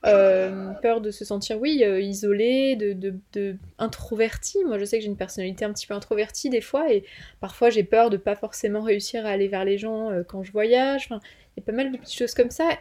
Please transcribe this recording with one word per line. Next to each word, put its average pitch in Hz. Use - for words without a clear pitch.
Euh, 190
peur 226
de 208
se 202
sentir, 214
oui, 285
euh, 190
isolée, 208
de, 208
de, 190
de 202
introvertie. 226
Moi, 233
je 202
sais 226
que 220
j'ai 208
une 202
personnalité 190
un 208
petit -
peu -
introvertie 214
des 240
fois 302
et 202
parfois, 214
j'ai 220
peur 226
de 202
pas 202
forcément 214
réussir 214
à -
aller 196
vers 190
les 196
gens, 220
euh, 180
quand 190
je 190
voyage. 254
Enfin, 220
il -
y -
a -
pas 220
mal 269
de 254
petites -
choses 240
comme 247
ça. 330